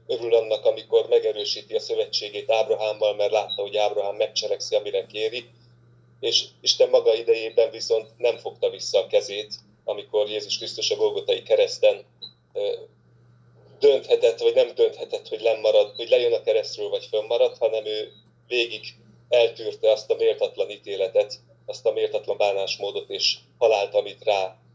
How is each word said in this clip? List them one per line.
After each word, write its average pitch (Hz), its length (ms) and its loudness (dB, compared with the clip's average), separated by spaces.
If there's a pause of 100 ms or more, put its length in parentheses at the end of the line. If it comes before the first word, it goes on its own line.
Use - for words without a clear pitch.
örül 117 280 0
annak, 110 300 2
amikor 110 440 2
megerősíti 107 640 0
a 113 60 0
szövetségét 104 720 -4
Ábrahámmal, 107 640 0
mert 104 160 0
látta, 101 320 0
hogy 101 140 -6
Ábrahám 104 400 0
megcselekszi, 107 580 -4
amire 101 320 -2
kéri, 110 420 -6 (720)
és - 240 0 (160)
Isten - 280 2
maga 117 260 4
idejében 113 560 0
viszont 113 380 -4 (100)
nem 117 180 0
fogta 98 340 -6
vissza 98 280 -4
a 95 80 0
kezét, 101 480 -2 (300)
amikor 104 440 -2
Jézus 104 300 -6
Krisztus 110 320 -6
a 104 60 0
Golgotai 101 460 -2
kereszten, 104 640 2 (480)
ö, 104 200 -4 (1080)
dönthetett, 127 640 4
vagy 117 140 2
nem 123 200 4
dönthetett, - 540 -2
hogy 107 120 -8
lemarad, 107 560 2
hogy 120 120 -8
lejön 123 240 4
a 113 100 0
keresztről, 107 460 -2
vagy 101 160 -6
fönnmarad, 117 540 0
hanem 110 280 -2
ő 107 260 -6 (340)
végig 117 480 -4 (340)
eltűrte 113 640 2
azt - 200 0
a 220 40 4
méltatlan 214 560 0
ítéletet, 101 680 -2 (280)
azt - 200 -10
a 110 60 4
méltatlan 107 440 -2
bánásmódot 98 720 -4
és - 280 -2 (200)
halált, 104 360 2
amit 101 300 -2
rá 95 340 0 (160)